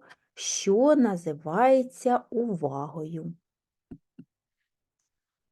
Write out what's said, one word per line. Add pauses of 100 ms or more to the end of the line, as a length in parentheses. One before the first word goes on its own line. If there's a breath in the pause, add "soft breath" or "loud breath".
(340 soft breath)
що
називається
увагою. (2250)